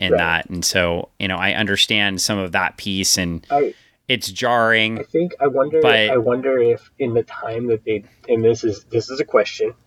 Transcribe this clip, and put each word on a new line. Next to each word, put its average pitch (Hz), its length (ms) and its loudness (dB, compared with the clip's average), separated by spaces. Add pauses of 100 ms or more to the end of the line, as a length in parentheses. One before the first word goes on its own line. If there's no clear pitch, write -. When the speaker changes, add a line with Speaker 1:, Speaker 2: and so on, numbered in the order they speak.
Speaker 1:
and 92 120 0
Speaker 2:
Right. 90 60 4
Speaker 1:
that. 82 320 0
And 87 140 -6
so, 87 460 0 (100)
you 98 80 -4
know, 92 80 -4
I 95 160 0
understand 101 680 0
some 107 180 -2
of 92 120 -4
that 92 280 -2
piece 95 380 -2
and 85 320 -4
Speaker 2:
I 143 260 0 (340)
Speaker 1:
it's 123 240 -2
jarring. 113 680 2
Speaker 2:
I - 60 -8
think, 170 360 -2
I 139 60 2
wonder, 143 340 0
Speaker 1:
but 113 300 4
Speaker 2:
I 131 60 2
wonder 127 440 0
if 117 380 0
in 120 160 -2
the 117 80 2
time 117 460 -8
that 110 160 -2
they, 107 180 -2 (260)
and 113 160 2
this 117 200 2
is, 107 260 -2
this 113 180 -2
is 131 120 -6
a 151 40 0
question, 110 480 0 (140)